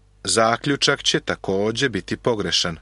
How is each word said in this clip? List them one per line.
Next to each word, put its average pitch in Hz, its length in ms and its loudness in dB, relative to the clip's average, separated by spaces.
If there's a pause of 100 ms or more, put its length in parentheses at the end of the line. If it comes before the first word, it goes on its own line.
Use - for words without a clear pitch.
(240)
zaključak 117 760 2
će - 180 0
takođe 113 680 -2
biti 101 280 -4
pogrešan. 90 640 -2